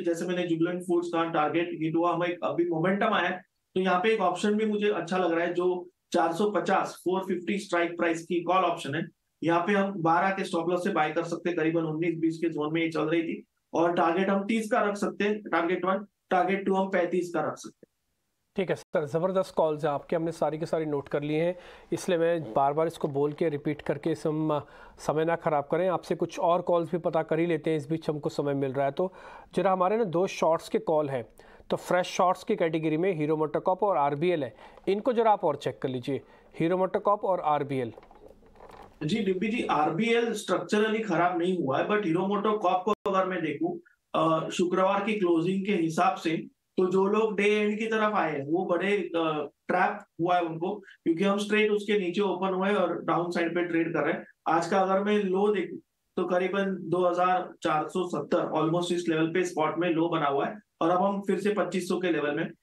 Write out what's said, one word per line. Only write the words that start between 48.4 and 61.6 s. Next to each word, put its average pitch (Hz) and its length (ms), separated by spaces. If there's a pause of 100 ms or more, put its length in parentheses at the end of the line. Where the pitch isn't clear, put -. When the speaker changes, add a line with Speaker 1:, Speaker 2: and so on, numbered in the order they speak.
Speaker 1:
वो 175 200
बड़े, 190 320
अ, 160 540 (160)
ट्रैप 185 380 (160)
हुआ 175 140
है 175 60
उनको, 165 340
क्योंकि 170 480
हम 202 140
straight 208 340
उसके 208 280
नीचे 180 220
open 190 320
हुए 196 200
और 175 300
down 165 280
side 165 240
पे 175 80
trade 165 300
कर 147 100
रहे 165 100
हैं। - 120 (220)
आज 165 200
का 196 120
अगर 190 240
मैं 208 200
लो 196 300
देखूं, 180 240 (380)
तो 180 100
करीबन 185 560
दो 180 280
हज़ार 180 440 (100)
चार 156 260
सौ 180 180
सत्तर, - 440 (100)
almost 175 300
इस 170 180
level 160 180
पे 175 160
spot 156 340
में 175 120
लो 165 200
बना 156 160
हुआ 139 220
है 202 120 (220)
और 165 80
अब 180 140
हम 196 180
फिर 196 180
से 208 140
पच्चीस 185 340